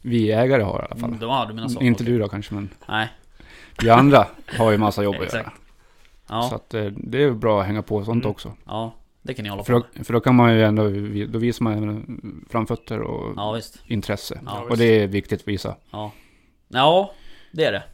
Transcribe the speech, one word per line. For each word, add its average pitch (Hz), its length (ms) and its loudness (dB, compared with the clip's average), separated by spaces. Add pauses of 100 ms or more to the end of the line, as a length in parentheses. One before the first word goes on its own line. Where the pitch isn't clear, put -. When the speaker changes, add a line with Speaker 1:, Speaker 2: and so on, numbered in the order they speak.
Speaker 1:
Vi 117 300 2
ägare 123 320 4
har - 160 -4
i - 120 -8
alla - 100 -10
fall. 120 80 -6
Speaker 2:
Mm, 113 120 -8
ja, 120 280 -2
du 107 40 -12
menar 113 140 -8
så. 123 140 -4
Speaker 1:
Inte 120 220 2
Speaker 2:
Okej. 120 100 0
Speaker 1:
du 117 60 2
då 101 100 0
kanske, 104 240 -10
men 101 160 -8 (180)
Speaker 2:
Nej. 107 200 -2 (720)
Speaker 1:
vi 113 80 2
andra 127 380 8 (300)
har 113 140 4
ju 104 60 4
massa 104 260 0
jobb 101 120 0
att - 60 -6
Speaker 2:
<laughs> - 20 -2
Exakt. 110 220 -6
Speaker 1:
göra. - 80 -16 (760)
Speaker 2:
Ja. 113 200 -2
Speaker 1:
Så 117 60 -6
att, - 180 -14
eh, 110 120 -4
det 113 380 -4
är 139 80 4
bra 107 300 0
att 95 60 -2
hänga 104 140 -4
på 104 240 -4
sånt 117 180 -2
Speaker 3:
Mm. 110 80 -4
Speaker 1:
också. 107 220 -12 (120)
Speaker 2:
Ja, 110 300 -10 (260)
det 131 120 -12
kan 123 100 -12
ni 101 60 -10
hålla 101 140 -10
Speaker 1:
För 123 100 0
Speaker 2:
på 120 60 6
Speaker 1:
då, 120 140 -2
Speaker 2:
med. - 140 -12
Speaker 1:
för 113 60 -2
då 117 60 4
kan 127 160 6
man 120 180 8
ju 110 100 6
ändå 107 200 4
vi-, 104 420 -2
då 113 140 -6
visar 120 240 -2
man 110 100 0
även 107 760 -8
framfötter 113 500 -6
och - 380 -8
Speaker 2:
Ja, 104 140 -6
visst. - 360 -12
Speaker 1:
intresse. - 580 -6
Speaker 2:
Ja, 104 160 -10
Speaker 1:
Och 120 100 -12
Speaker 3:
visst. 113 80 0
Speaker 1:
det 117 60 6 (180)
är 98 40 0
viktigt 98 340 -4
att - 60 -10
visa. 98 280 -6 (160)
Speaker 2:
Ja. 107 200 -10 (560)
Ja, 165 460 2 (380)
det 156 140 -2
är 113 60 2
det. 95 120 -6 (100)